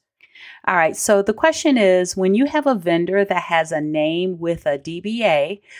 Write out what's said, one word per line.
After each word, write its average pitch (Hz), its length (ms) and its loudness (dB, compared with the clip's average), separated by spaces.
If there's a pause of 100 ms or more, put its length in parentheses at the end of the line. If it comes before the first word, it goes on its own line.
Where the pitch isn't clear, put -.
(680)
All 190 80 0
right, 165 180 2
so 202 280 2
the 220 100 -2
question 311 440 2
is, 185 400 2
when 190 200 2
you 262 80 2
have 285 240 0
a 247 80 2
vendor 175 480 0
that 180 200 -2
has 165 280 0
a 156 80 -2
name 160 580 -2
with 165 260 -4
a - 140 -2
D 165 220 -10
B 220 240 -4
A, 165 360 0 (200)